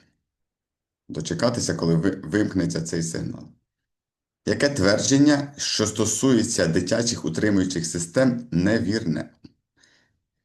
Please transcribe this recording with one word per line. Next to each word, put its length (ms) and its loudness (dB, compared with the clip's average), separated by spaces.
Дочекатися, 640 -2
коли 200 0
ви-, 280 0
вимкнеться 580 0
цей 220 -4
сигнал. 440 -8
Яке 240 2
твердження, 880 2
що 300 -2
стосується 800 2
дитячих 580 0
утримуючих 600 0
систем, 640 0
невірне? 800 0